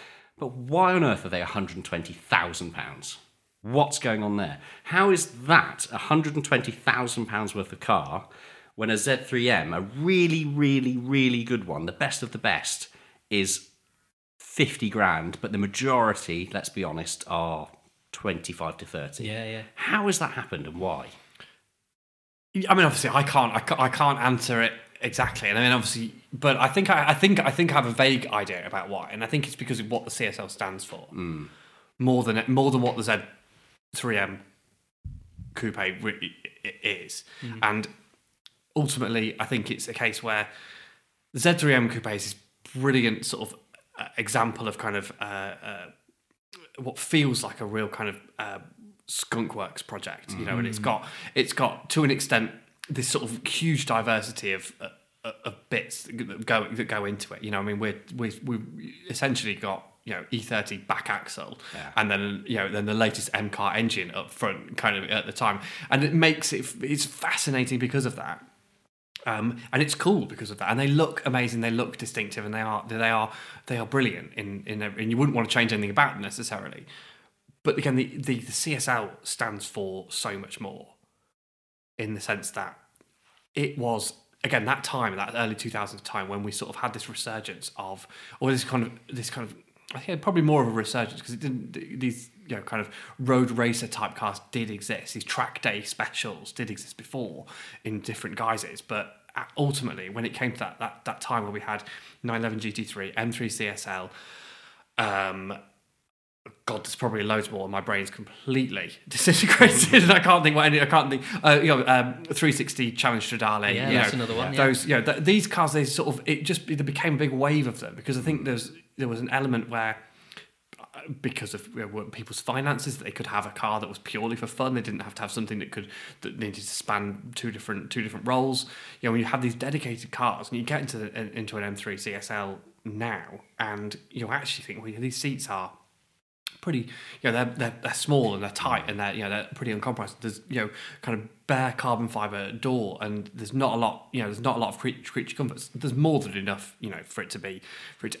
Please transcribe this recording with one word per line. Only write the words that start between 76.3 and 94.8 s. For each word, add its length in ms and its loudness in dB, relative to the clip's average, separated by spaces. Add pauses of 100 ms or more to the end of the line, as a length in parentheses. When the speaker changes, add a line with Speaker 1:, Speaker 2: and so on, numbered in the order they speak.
Speaker 3:
But 160 2
again, 180 2
the, 80 4 (140)
the, 220 -2
the 120 -10
C 220 -2
S 140 -2
L 240 0 (100)
stands 420 -6
for 460 -8
so 280 -4
much 220 -14
more 280 -12 (1080)
in 180 -4
the 60 -8
sense 300 -4
that 280 -8 (760)
it 240 -2
was, 340 0 (300)
again, 240 2
that 180 2
time, 320 -2
that 180 -4
early 200 0
two 160 -8
thousands 320 -6
time 260 -6
when 140 -4
we 100 -6
sort 160 -8
of 140 -12
had 100 -2
this 160 -10
resurgence 720 -8
of, 280 -10 (340)
or 100 2
this 140 2
kind 180 0
of, 100 -4 (160)
this 220 -8
kind 180 -8
of, 80 -18 (380)
I 60 -12
think 200 -4
probably 220 4
more 180 8
of 80 4
a 40 0
resurgence 500 -2
'cause 100 -12
it 80 -8
didn't, 320 -6
th-, 280 -10
these, 280 -2 (200)
you 80 -6
know, 60 -10
kind 200 -4
of 80 -10 (280)
road 340 4
racer 340 2
type 300 -4
cars 240 -2 (100)
did 200 -4
exist. 440 -8